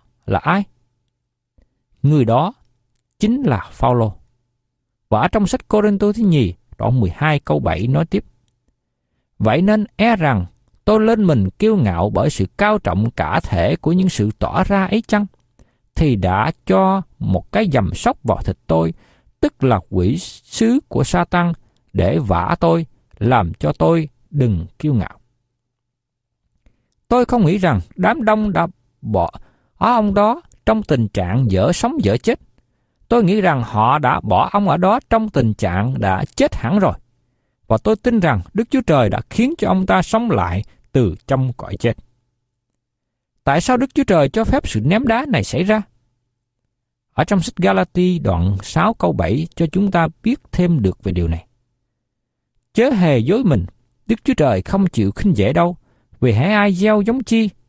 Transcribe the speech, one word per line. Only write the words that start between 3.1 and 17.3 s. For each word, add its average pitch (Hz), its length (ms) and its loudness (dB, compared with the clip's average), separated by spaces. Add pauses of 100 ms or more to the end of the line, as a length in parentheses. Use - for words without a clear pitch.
chính 247 240 0
là 123 280 -2
Phaolô. 120 420 0 (960)
Và 107 100 2
ở 127 80 0
trong 208 200 0
sách - 200 -6
Cô-rinh-tô 208 460 0
thứ 226 100 -4
nhì, 143 300 2 (240)
đoạn 120 220 0
mười 95 160 0
hai 151 240 0
câu 151 200 -2
bảy 160 280 -4
nói 147 180 0
tiếp: - 200 -4 (1120)
"Vậy 113 220 2
nên 208 240 2 (100)
e 226 200 2
rằng 135 300 0 (400)
tôi 214 160 4
lên 220 220 2
mình 127 260 2
kiêu 214 280 0
ngạo 101 320 0
bởi 120 200 0
sự 101 160 -4 (120)
cao 208 220 0
trọng 208 320 -2
cả 160 320 -4
thể 170 320 -2
của 160 180 -2
những 185 160 0
sự 208 200 -2 (100)
tỏ - 240 -2
ra 196 220 0
ấy 208 220 -4
chăng? 208 180 0 (680)
Thì 147 200 2
đã 98 360 0 (140)
cho 190 360 2 (180)
một - 320 -4